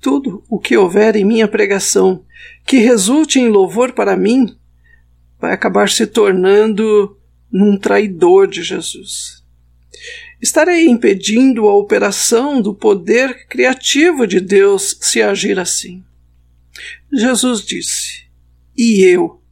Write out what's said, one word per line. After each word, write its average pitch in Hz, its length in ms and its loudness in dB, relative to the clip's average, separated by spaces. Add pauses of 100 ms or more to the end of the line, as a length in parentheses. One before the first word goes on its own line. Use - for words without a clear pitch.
Tudo - 480 -4
o 208 100 -6
que - 180 -2
houver 202 400 2
em 202 80 0
minha 220 240 2
pregação 196 760 0 (400)
que 269 140 2
resulte 247 600 2
em 247 100 2
louvor 208 440 0
para 196 240 -2
mim 220 400 0 (800)
vai 170 140 -6
acabar 196 380 -2
se 220 160 -2
tornando 208 1120 2 (320)
num 202 280 2
traidor 196 680 2
de 175 160 -8
Jesus. - 760 -12 (1000)
Estarei 330 460 2
impedindo 226 800 2
a 202 60 2
operação 214 880 0
do 202 100 -4
poder 214 760 -2
criativo 262 760 0
de 185 140 0
Deus 196 600 0
se - 200 -4
agir 202 380 -2
assim. 185 460 -8 (1080)
Jesus 247 500 0
disse: - 680 -10 (480)
"E 226 260 2
eu 175 500 2